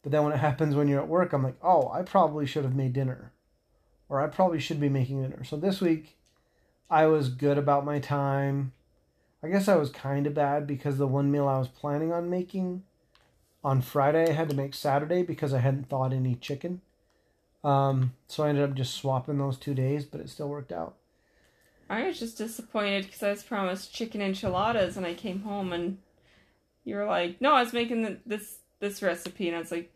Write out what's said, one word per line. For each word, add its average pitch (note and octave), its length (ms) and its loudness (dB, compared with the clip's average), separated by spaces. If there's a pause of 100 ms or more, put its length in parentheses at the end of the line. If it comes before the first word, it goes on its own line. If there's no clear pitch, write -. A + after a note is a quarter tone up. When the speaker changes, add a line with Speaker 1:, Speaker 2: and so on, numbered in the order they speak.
Speaker 1:
But C#3 100 -4
then D3+ 100 4
when D3 120 2
it C#3 40 0
happens D3 360 2
when D3 120 2
you're C#3 140 2
at D#3 80 -4
work, E3+ 240 2
I'm C#3 100 2
like, C3 200 -2
"Oh, E3 280 4
I D#3 120 -4
probably D3+ 440 2
should C#3 180 -2
have C3 120 0
made C3+ 160 0
dinner. C3 400 -4 (760)
Or C#3 120 0
I D3+ 80 0
probably E3+ 320 2
should D3 200 -4
be C#3+ 100 4
making C3+ 320 0
dinner." B2+ 220 -8
So D3+ 120 -8
this F#3+ 240 0
week, E3 380 0 (720)
I D#3+ 160 8
was D3+ 240 4
good C#3+ 280 2
about C#3+ 280 2
my D3 120 0
time. C#3 760 0 (680)
I D#3 60 -6
guess G3 180 2
I G3 100 6
was D3 140 2
kinda C#3+ 400 -2
bad C#3+ 360 0
because C#3 320 -4
the C#3+ 100 2
one C#3 240 2
meal C#3+ 160 2
I C3+ 100 2
was B2+ 100 0
planning D3+ 440 -4
on E3+ 180 -2
making F3+ 540 -4 (800)
on C3+ 160 4
Friday, D#3+ 480 4
I D#3 60 2
had D#3 160 0
to C#3 60 -2
make C#3 180 -4
Saturday D3+ 480 0
because D3 320 -2
I C3 60 2
hadn't C3+ 280 2
thawed C3 240 -2
any B2+ 240 0
chicken. F3 460 -8 (800)
Um, C#3 480 2 (160)
so - 160 -2
I D3 60 4
ended C#3+ 140 2
up C#3 120 -2
just C3 180 -2
swapping C3+ 440 -2
those C#3 200 -2
two C#3+ 160 -4
days, C3+ 300 0
but F3 160 -12
it C#3 80 -12
still C#3+ 200 -8
worked C#3+ 220 -10
out. - 260 -8 (920)
Speaker 2:
I A#3+ 200 -2
was E4+ 100 -6
just A3+ 180 -10
disappointed G3+ 720 -4
'cause - 140 -12
I G3+ 80 2
was G#3 140 -6
promised F#3+ 500 -4
chicken A3 260 -6
enchiladas, G3 760 0
and F#3 100 -4
I E3+ 80 -4
came G3 280 -6
home G3+ 300 -4
and F3 260 -4 (840)
you G#3+ 120 -6
were G3+ 80 -2
like, F3 360 -2
"No, C4+ 140 4
I B3+ 80 6
was A#3 100 -2
making A#3 300 -2
the, G#3 240 -6
this, G#3 320 -8 (220)
this G3+ 220 -6
recipe," F3+ 440 -4
and E3+ 100 -2
I E3+ 40 -6
was E3 100 -12
like E3+ 260 -8